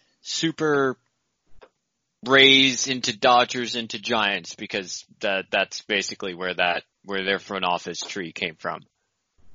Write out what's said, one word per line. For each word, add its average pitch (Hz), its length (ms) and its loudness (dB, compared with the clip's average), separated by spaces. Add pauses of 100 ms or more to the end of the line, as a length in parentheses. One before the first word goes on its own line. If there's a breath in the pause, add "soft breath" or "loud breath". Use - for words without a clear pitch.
(220 soft breath)
super 147 760 0 (1300)
Rays 135 640 6
into 123 300 -4
Dodgers 123 580 2
into 113 240 -8
Giants 101 560 -2
because 98 500 -10 (160)
that, 98 300 -2
that's 98 300 -2
basically 98 540 -4
where 90 180 -4
that, 87 300 0 (200)
where 95 220 -4
their 98 140 0
front 95 260 -6
office 87 340 -4
tree 87 320 -10
came 85 240 -6
from. 82 260 -8 (720)